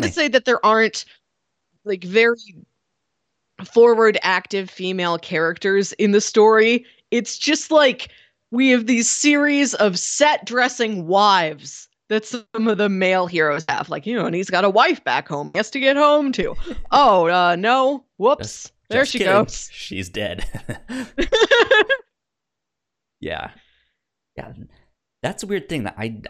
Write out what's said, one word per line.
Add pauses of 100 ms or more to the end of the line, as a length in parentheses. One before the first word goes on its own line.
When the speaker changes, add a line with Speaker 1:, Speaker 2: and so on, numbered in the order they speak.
Speaker 1:
funny.
Speaker 2:
to
say
that
there
aren't, (800)
like,
very (1300)
forward,
active
female
characters
in
the
story. (260)
It's
just,
like, (420)
we
have
these
series
of
set-dressing
wives (220)
that
some (240)
of
the
male
heroes
have.
Like,
you
know,
and
he's
got
a
wife
back
home
he
has
to
get
home
to. (200)
Speaker 1:
<laughs>
Speaker 2:
Oh,
uh,
no. (140)
Whoops.
Speaker 1:
Just, (180)
Speaker 2:
There
Speaker 1:
just
Speaker 2:
she
Speaker 1:
kidding.
Speaker 2:
goes.
Speaker 1:
She's
dead. (440)
<laughs> (100)
Speaker 2:
<laughs> (1300)
Speaker 1:
Yeah. (840)
Yeah. (720)
That's
a
weird
thing
that
I,